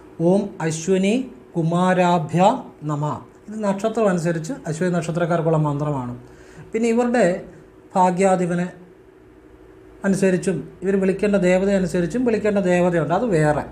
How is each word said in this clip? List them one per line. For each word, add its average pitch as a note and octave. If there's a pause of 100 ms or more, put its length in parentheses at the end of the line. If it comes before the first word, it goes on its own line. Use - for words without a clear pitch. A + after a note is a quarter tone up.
(220)
ഓം G3+ (100)
അശ്വനി F#3+ (260)
കുമാരാഭ്യാം F3 (120)
നമ. D3 (280)
ഇത് G#3+
നക്ഷത്രം G#3+
അനുസരിച്ച് E3 (140)
അശ്വതി F3
നക്ഷത്രക്കാർക്കുള്ള E3
മന്ത്രമാണ്. C#3+ (540)
പിന്നെ A3+
ഇവരുടെ A#3 (520)
ഭാഗ്യാധിപനെ F3+ (1300)
അനുസരിച്ചും F#3 (260)
ഇവർ G3
വിളിക്കേണ്ട F#3+
ദേവത F#3
അനുസരിച്ചും F#3
വിളിക്കേണ്ട G#3
ദേവതയുണ്ട്, F3
അത് G#3+
വേറെ. D3+